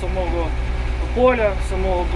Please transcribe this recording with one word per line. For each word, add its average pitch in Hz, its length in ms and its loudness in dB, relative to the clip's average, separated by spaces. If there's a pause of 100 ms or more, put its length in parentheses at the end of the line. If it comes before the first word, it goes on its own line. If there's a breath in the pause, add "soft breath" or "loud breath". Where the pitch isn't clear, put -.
самого 175 480 -2 (640)
поля, 233 380 4 (180)
самого 185 460 0